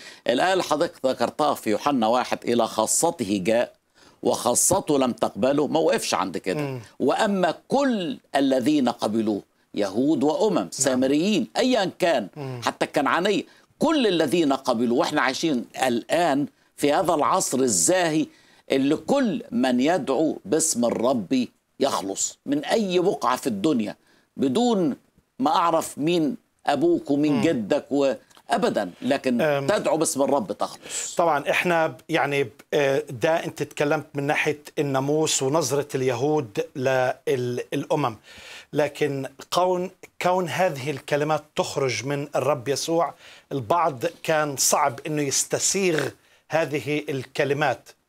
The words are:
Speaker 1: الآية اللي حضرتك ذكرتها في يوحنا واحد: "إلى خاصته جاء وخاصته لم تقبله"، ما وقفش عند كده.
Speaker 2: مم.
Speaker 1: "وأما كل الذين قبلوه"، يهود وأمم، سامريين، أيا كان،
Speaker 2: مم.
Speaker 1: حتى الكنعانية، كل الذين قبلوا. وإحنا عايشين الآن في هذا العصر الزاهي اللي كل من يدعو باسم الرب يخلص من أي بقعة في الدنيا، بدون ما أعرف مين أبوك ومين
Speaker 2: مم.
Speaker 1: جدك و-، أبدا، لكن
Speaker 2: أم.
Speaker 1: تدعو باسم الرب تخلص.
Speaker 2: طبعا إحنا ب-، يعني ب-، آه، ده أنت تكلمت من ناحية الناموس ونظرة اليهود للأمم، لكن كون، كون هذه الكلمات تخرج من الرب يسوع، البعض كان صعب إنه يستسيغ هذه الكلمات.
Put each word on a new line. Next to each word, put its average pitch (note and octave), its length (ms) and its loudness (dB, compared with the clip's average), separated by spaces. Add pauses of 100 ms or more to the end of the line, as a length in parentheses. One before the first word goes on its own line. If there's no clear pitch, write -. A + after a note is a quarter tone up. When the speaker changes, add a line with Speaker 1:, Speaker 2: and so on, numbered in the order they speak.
(280)
Speaker 1:
الآية D#3 260 2
اللي F3+ 100 0
حضرتك D#3+ 420 -2
ذكرتها C3 480 0
في - 160 -4
يوحنا A2+ 380 2
واحد: A#2 360 0
"إلى A#2 240 2
خاصته A2 760 0
جاء A2+ 300 0 (500)
وخاصته B2+ 760 2
لم B2+ 120 2
تقبله"، B2+ 560 0
ما C#3+ 120 -2
وقفش E3 340 0
عند F#2 240 -2
كده. F#2 240 -2
Speaker 2:
مم. C3+ 180 -6 (200)
Speaker 1:
"وأما F3+ 560 2 (120)
كل A3+ 500 0 (180)
الذين C3+ 540 2
قبلوه"، A2 520 -2 (320)
يهود B2+ 500 0
وأمم، D#3 480 2
سامريين، C#3+ 760 2 (100)
أيا A3+ 420 2
كان، D3 360 2
Speaker 2:
مم. C3 280 -10
Speaker 1:
حتى B2+ 220 -2
الكنعانية، D#3 580 0 (360)
كل D4 280 2
الذين D#3+ 460 2
قبلوا. A#2+ 460 0
وإحنا D3 220 0
عايشين C3 440 0 (180)
الآن C#3 600 0 (300)
في C#3+ 180 2
هذا F3 200 2
العصر D3 460 0
الزاهي D#3 640 2 (460)
اللي C#3 240 2
كل G3 560 0
من B2 280 2
يدعو C#3+ 680 0
باسم A#2+ 400 0
الرب A#2+ 600 0 (340)
يخلص G2 680 -2
من C#3+ 200 -2
أي F#3+ 340 0
بقعة D3 360 2
في - 120 -6
الدنيا، A2+ 480 0 (420)
بدون F3 580 2 (440)
ما D3 160 0
أعرف E3 420 0
مين D#3 400 0 (280)
أبوك C#3+ 460 0
ومين D3 220 2
Speaker 2:
مم. B2 80 2
Speaker 1:
جدك C#3+ 500 0
و-، C3+ 220 2 (360)
أبدا، A2 420 0 (100)
لكن B2+ 400 0
Speaker 2:
أم. C#3+ 260 0
Speaker 1:
تدعو D#3 300 0
باسم D3+ 240 0
الرب C3 300 2
تخلص. - 640 -8
Speaker 2:
طبعا D#3+ 340 2
إحنا E3 380 2
ب-، C3 80 -8 (140)
يعني C#3+ 340 0
ب-، A2 80 -4 (220)
آه، C#3 360 2
ده E3 360 0
أنت D#3+ 180 -8
تكلمت D3 500 -2
من C#3+ 100 -4
ناحية D3 360 -2 (200)
الناموس C#3+ 640 0
ونظرة C#3 520 0
اليهود C3+ 720 -2 (100)
للأمم، C3 1400 -2 (560)
لكن C#3+ 540 -2 (260)
كون، F3+ 380 0 (300)
كون F3+ 280 0
هذه C#3+ 420 -2
الكلمات D3 520 -2 (120)
تخرج C3 500 -2
من C#3+ 300 -4
الرب C3+ 320 0
يسوع، C#3+ 460 -2 (380)
البعض C#3+ 540 -2 (180)
كان D3+ 340 -2
صعب C#3+ 500 0
إنه D3+ 140 -4
يستسيغ D3 840 -2 (420)
هذه D3 600 -2
الكلمات. C#3 800 -2 (180)